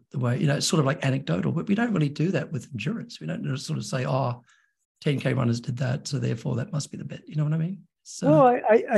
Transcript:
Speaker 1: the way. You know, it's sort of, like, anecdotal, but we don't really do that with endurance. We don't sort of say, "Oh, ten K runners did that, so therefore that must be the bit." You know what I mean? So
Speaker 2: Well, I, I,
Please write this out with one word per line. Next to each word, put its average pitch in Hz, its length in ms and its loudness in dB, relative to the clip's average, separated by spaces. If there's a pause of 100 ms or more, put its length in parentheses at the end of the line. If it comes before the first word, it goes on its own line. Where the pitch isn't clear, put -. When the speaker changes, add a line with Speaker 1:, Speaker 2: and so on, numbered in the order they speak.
(120)
Speaker 1:
the 147 80 -6
way. 123 200 0
You 156 80 2
know, 143 80 2
it's - 120 -2
sort 165 120 2
of, 135 60 4
like, 135 200 0
anecdotal, 135 460 0
but 160 160 -2
we 202 80 2
don't 233 180 0
really 151 160 2
do 151 220 -2
that 139 200 -2
with 127 200 -8
endurance. 139 480 -8
We 156 80 -10
don't 143 300 -4
sort 151 200 -6
of 123 80 -6
say, 127 220 -4
"Oh, 131 340 -2 (600)
ten 139 180 0
K 131 140 0
runners 120 260 0
did 120 180 -6
that, 127 300 -2
so - 100 -4
therefore 123 380 -2
that 117 160 -4
must 147 200 -4
be - 60 -16
the - 80 -10
bit." - 220 -12
You 185 80 -10
know 151 80 0
what 151 100 0
I 160 40 0
mean? 180 260 -4 (180)
So - 280 -2
Speaker 2:
Well, 294 180 8
I, 247 220 4
I, 226 140 8 (140)